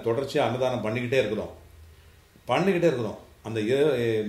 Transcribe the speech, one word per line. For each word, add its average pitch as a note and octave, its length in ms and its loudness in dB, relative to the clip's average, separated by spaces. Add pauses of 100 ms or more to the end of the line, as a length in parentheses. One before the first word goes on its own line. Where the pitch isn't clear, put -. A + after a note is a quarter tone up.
தொடர்ச்சியா C3 380 -2
அன்னதானம் B2 460 0
பண்ணிக்கிட்டே B2 380 0
இருக்கிறோம், G2+ 320 -6 (960)
பண்ணிக்கிட்டே E3+ 420 2
இருக்கிறோம். A#2 280 -2 (240)
அந்த A2+ 180 -4
இர-, A#2 680 2